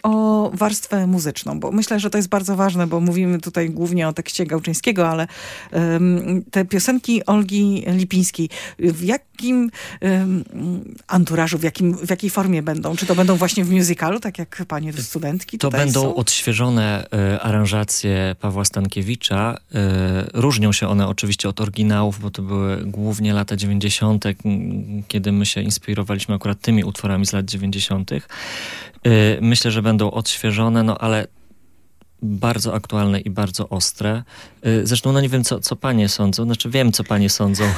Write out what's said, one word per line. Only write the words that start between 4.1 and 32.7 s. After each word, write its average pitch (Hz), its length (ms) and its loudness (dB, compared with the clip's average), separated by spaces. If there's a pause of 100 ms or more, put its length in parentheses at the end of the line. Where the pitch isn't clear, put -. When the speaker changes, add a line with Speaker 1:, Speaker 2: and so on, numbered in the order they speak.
Speaker 1:
tekście - 320 -6
Gałczyńskiego, 165 640 0
ale, 160 180 -2 (440)
em, 175 800 2
te 190 140 2
piosenki 233 600 0
Olgi 202 640 2
Lipińskiej, 180 600 0 (300)
w 165 240 0
jakim, 240 680 0 (300)
em, 190 420 2 (640)
anturażu, 165 500 2
w 160 60 -4
jakim, 170 340 0
w 180 120 -6
jakiej 190 200 -2
formie 185 340 0
będą? 156 340 -4
Czy 190 80 -4
to 180 100 2
będą 185 200 6
właśnie 180 300 0
w 175 60 0
musicalu, 180 480 2
tak 202 200 -8
jak 175 280 -10
panie 151 260 -6
studentki 147 640 -6
Speaker 2:
To 143 100 0
Speaker 1:
tutaj 135 180 2
Speaker 2:
będą 135 160 2
Speaker 1:
są? 135 140 0
Speaker 2:
odświeżone, 110 920 0 (260)
e, 101 60 0
aranżacje 104 1000 0
Pawła 98 260 -2
Stankiewicza. 101 920 -2 (180)
E, 107 40 0 (540)
różnią 113 380 2
się 98 160 0
one 101 200 2
oczywiście 98 420 -2
od 98 120 -6
oryginałów, 104 580 0
bo 104 120 -6
to 98 100 -8
były 98 440 -2
głównie 104 480 -2
lata 101 220 0
dziewięćdziesiąte, 101 800 0 (120)
m, 101 640 -2
kiedy 101 240 -2
my 101 140 2
się 101 160 -2
inspirowaliśmy 104 720 -4
akurat 98 260 -4
tymi 110 220 2
utworami 98 420 -2
z 98 80 -2
lat 98 120 -2
dziewięćdziesiątych. 98 840 -4 (720)
E, 120 60 4 (320)
myślę, 117 300 4
że 107 100 0
będą 107 300 2
odświeżone, 113 720 0
no 110 140 2
ale 110 300 0 (920)
bardzo 107 540 0